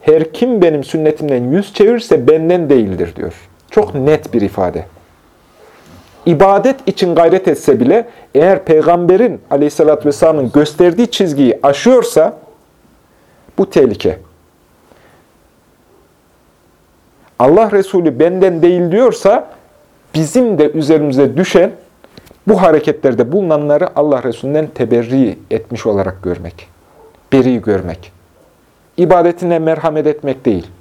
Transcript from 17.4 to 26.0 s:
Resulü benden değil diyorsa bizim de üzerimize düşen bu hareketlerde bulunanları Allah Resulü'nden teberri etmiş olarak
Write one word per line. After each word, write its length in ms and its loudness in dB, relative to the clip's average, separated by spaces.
Resulü 460 0
benden 440 0
değil 300 2
diyorsa 560 0
bizim 440 -2
de 120 4
üzerimize 680 0
düşen 340 0
bu 140 2
hareketlerde 720 0
bulunanları 640 0
Allah 260 0
Resulü'nden 440 -4
teberri 720 -2
etmiş 360 -8
olarak 360 -4